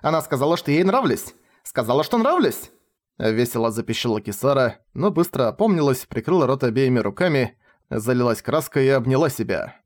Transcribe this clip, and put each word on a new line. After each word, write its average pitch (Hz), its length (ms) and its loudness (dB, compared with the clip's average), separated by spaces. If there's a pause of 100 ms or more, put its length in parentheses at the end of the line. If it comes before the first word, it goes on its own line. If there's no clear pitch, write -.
Она 156 200 0
сказала, 151 360 0
что 143 140 -4
ей 156 120 2
нравлюсь! 190 500 0 (300)
Сказала, 123 400 0
что 240 140 0
нравлюсь!» 247 540 0 (460)
Весело 113 540 0
запищала 113 480 -4
Кисара, 127 600 -2 (140)
но 180 180 -2
быстро 151 360 0
опомнилась, 156 580 0
прикрыла 151 420 0
рот 131 160 0
обеими 127 360 2
руками, 131 580 0 (320)
залилась 120 520 0
краской 147 440 -2
и 135 40 4
обняла 135 400 2
себя. 92 460 -4 (100)